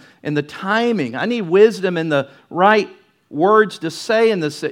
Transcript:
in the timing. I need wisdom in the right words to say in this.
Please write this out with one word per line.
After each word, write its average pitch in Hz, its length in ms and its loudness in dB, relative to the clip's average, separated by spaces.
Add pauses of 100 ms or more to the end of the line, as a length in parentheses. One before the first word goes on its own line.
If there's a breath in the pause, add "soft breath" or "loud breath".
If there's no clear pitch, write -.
(240 soft breath)
in 151 100 -4
the 147 100 -2
timing. 190 720 -4
I 131 100 -4
need 233 160 -4
wisdom 185 560 2
in 165 120 -2
the 139 200 0 (200 loud breath)
right 196 400 2 (400)
words 202 500 2
to 160 120 -6
say 226 400 0
in 190 80 -2
this. 151 320 -6